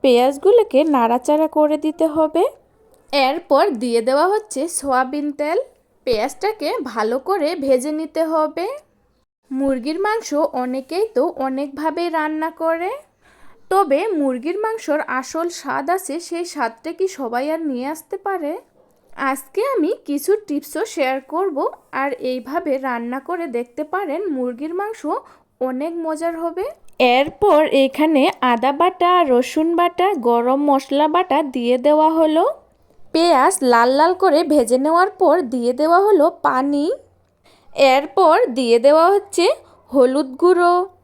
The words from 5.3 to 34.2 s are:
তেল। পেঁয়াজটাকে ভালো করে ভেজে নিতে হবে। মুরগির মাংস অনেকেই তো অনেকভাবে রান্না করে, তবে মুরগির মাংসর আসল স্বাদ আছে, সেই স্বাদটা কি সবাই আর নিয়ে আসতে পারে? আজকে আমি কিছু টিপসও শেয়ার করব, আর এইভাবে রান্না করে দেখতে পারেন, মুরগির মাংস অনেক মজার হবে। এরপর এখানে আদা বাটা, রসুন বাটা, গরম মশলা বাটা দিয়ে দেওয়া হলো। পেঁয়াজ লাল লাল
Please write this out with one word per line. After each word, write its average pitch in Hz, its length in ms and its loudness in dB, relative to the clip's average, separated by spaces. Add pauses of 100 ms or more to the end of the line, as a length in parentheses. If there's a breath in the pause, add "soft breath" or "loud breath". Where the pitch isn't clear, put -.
তেল। 311 200 -2 (480)
পেঁয়াজটাকে 285 640 -4 (160)
ভালো 226 340 -4
করে 294 360 -2
ভেজে 269 360 0
নিতে 311 300 -6 (100)
হবে। 311 340 -2 (880)
মুরগির 269 480 -4
মাংস 427 300 -4 (340)
অনেকেই 262 500 -4
তো 254 100 0 (240)
অনেকভাবে 285 640 -6
রান্না 311 400 -4 (120)
করে, 330 300 -4 (800 soft breath)
তবে 339 300 2 (180)
মুরগির 277 440 -4
মাংসর 440 380 -4 (200)
আসল 320 280 -6 (120)
স্বাদ 269 300 -6
আছে, 359 300 -4
সেই 339 260 -8
স্বাদটা 285 480 -8
কি 370 120 -4 (120)
সবাই 247 340 -4
আর 320 160 -4
নিয়ে 254 200 -6
আসতে 320 300 -10
পারে? 359 340 -6 (600)
আজকে 269 500 -6 (100)
আমি 370 200 0 (140)
কিছু 285 260 -4 (140)
টিপসও 294 400 -6
শেয়ার 269 320 -4 (160)
করব, 339 240 -2 (440)
আর 277 80 -2 (220)
এইভাবে 262 400 -6 (160)
রান্না 240 320 -6
করে 339 280 -8
দেখতে 240 360 -8
পারেন, 339 380 -6 (140)
মুরগির 254 380 -6
মাংস 415 280 -8 (600 soft breath)
অনেক 254 320 -6 (120)
মজার 320 340 -4
হবে। 339 260 -6 (520)
এরপর 311 440 2 (220)
এখানে 285 380 2 (300)
আদা 240 220 0
বাটা, 349 380 2 (120)
রসুন 262 520 2
বাটা, 349 320 2 (200)
গরম 240 400 2
মশলা 277 400 2
বাটা 330 320 0 (120)
দিয়ে 247 260 0
দেওয়া 302 340 4
হলো। 320 320 2 (680)
পেঁয়াজ 330 440 4 (160)
লাল 240 260 4
লাল 330 160 4 (100)